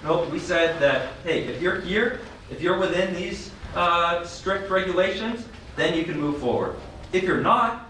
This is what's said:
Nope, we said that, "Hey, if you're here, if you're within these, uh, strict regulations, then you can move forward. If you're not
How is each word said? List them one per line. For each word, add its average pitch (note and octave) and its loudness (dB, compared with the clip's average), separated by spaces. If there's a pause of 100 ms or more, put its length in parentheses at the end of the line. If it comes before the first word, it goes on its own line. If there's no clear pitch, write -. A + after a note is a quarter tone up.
Nope, D#3 2
we E3+ -4
said E3 2
that, - 4 (140)
"Hey, D#3+ 0
if - -6
you're F#3 0
here, G#3 0 (320)
if - -10
you're F3+ 2
within F3+ 2
these, - -6 (240)
uh, E3+ 2
strict F#3+ -4
regulations, F#3+ 0 (300)
then D#3+ 2
you D#3+ 2
can D#3 -4
move D3 0
forward. - 0 (380)
If F#3 2
you're E3 2
not F3 2